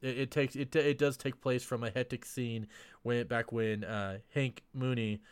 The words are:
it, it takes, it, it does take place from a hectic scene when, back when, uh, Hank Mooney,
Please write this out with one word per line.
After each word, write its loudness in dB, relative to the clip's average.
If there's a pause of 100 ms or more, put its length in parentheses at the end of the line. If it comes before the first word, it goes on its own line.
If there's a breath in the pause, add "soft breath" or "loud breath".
it, -2
it 0
takes, 2
it, -2
it 4
does 4
take -4
place 2
from -2
a -2
hectic -2
scene -4 (380 soft breath)
when, 0
back 0
when, 2
uh, -4 (160)
Hank 0 (100)
Mooney, 0 (100 soft breath)